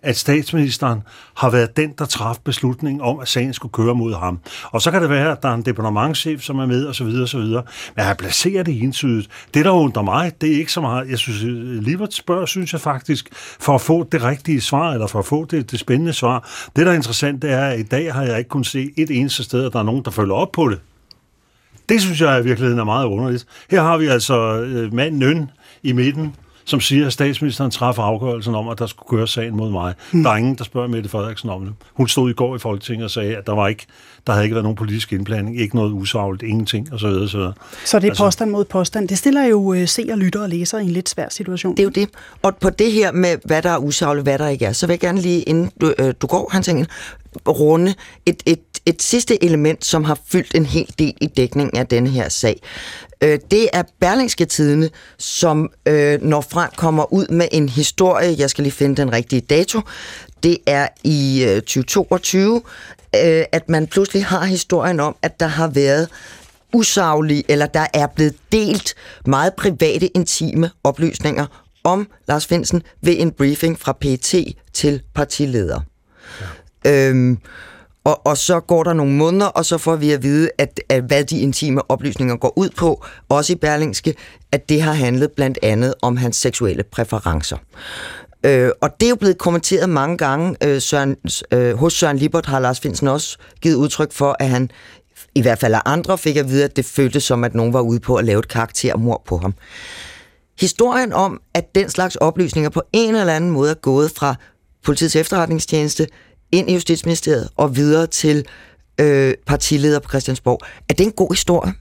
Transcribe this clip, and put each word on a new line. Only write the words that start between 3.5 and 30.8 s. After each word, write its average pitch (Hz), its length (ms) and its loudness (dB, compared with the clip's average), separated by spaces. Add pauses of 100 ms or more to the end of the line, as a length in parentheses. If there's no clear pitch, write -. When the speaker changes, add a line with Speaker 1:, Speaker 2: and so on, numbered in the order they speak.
Speaker 1:
skulle 117 180 -12
køre 117 240 0
mod 113 180 -2
ham. 90 260 -6 (320)
Og 110 100 -2
så 160 100 2
kan 180 100 2
det 165 80 0
være, 147 220 2
at 135 120 -8
der 139 60 0
er 120 40 0
en 117 80 -4
departementschef, 120 800 -2
som 135 180 -6
er 131 60 -2
med, 127 200 0
og 139 100 -10
så 131 80 -6
videre, 120 200 -2
og 123 60 -4
så 135 80 -6
videre. 113 260 -2 (320)
Men 104 100 -2
han - 100 0
placerer 185 480 -2
det 135 200 -2
entydigt. 123 460 -2 (240)
Det, 151 120 4
der 196 60 4
undrer 143 300 2
mig, 131 300 -2 (100)
det 156 120 2
er 143 40 2
ikke 160 140 -4
så 175 100 -4
meget. 131 280 -4
Jeg 127 80 -4
synes, 107 220 -6 (460)
Lippert 185 280 -2
spørger, 175 320 -4
synes 180 280 -6
jeg 160 80 -4
faktisk, 139 480 -4 (300)
for 147 160 2
at 123 60 2
få 165 300 0
det 139 120 0
rigtige 139 380 -2
svar, 156 320 0
eller 107 140 -2
for 107 120 -4
at 98 60 -2
få 156 200 -2
det, 151 260 -4
det 117 80 -6
spændende 151 340 0
svar. 123 360 -2 (260)
Det, 156 100 4
der 180 60 6
er 170 40 4
interessant, 139 460 -2
det 151 100 -2
er, 131 140 2
at 127 140 -2
i 110 40 -4
dag 139 300 -2
har 139 100 -2
jeg 120 140 -2
ikke 120 120 -6
kunnet 135 180 -2
se 135 300 -4
et 156 140 0
eneste 131 320 -2
sted, 127 220 -2
at 123 80 -6
der 113 60 -2
er 107 40 0
nogen, 120 220 -2
der 113 60 -6
følger 98 240 0
op 143 160 -2
på 156 180 2
det. 92 100 -2 (1120)
Det 220 120 4
synes 175 200 0
jeg 139 200 4
i - 20 -2
virkeligheden 120 360 2
er 113 40 -2
meget 117 220 0
underligt. 120 400 -2 (240)
Her 185 120 4
har 165 160 2
vi 156 100 2
altså, 113 540 2
øh, 117 320 -4
manden 143 260 -2
Nøn 143 300 2 (340)
i 135 80 -2
midten, 143 440 0 (300)
som 135 160 -2
siger, 139 260 2
at 127 60 -4
statsministeren 139 580 -2
træffer 120 320 -2
afgørelsen 110 520 -4
om, 110 120 -4
at 117 120 -10
der 117 80 -4
skulle - 320 -4
køre 113 80 0
sagen 113 280 -4
mod 107 160 -2
mig. 90 220 -4 (180)
Speaker 2:
Hmm. 170 120 4
Speaker 1:
Der 127 80 4
er 107 40 2
ingen, 123 200 0
der 123 80 -12
spørger 120 240 -6